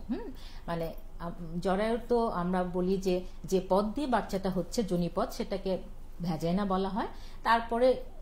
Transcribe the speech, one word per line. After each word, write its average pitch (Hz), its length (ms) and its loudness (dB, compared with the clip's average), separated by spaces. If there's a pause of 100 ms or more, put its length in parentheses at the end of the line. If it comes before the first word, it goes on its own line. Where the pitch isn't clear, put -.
(100)
হুম? 349 220 -4 (340)
মানে, 165 260 -4 (260)
আম, 170 140 -6 (300)
জরায়ুর 208 360 2 (100)
তো 233 200 4
আমরা 180 360 2
বলি 180 320 2
যে, 185 240 2 (240)
যে 185 240 4
পথ 196 160 6
দিয়ে 240 220 -2
বাচ্চাটা 196 440 0
হচ্ছে 185 320 0
যোনিপথ, 180 500 0
সেটাকে 196 460 -2 (420)
ভ্যাজাইনা 170 440 2
বলা 190 240 2
হয়, 233 180 -2 (360)
তারপরে 233 600 4 (200)